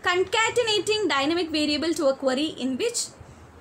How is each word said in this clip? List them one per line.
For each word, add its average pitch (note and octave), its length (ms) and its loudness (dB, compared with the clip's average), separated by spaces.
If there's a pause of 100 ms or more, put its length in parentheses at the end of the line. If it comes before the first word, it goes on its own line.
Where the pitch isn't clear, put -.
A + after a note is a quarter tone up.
concatenating G#4 1040 2
dynamic D#4 400 0
variable D4+ 460 0
to D4+ 120 0
a C4+ 80 2
query C4 420 -2
in B3+ 200 -2
which A#4 300 -2 (540)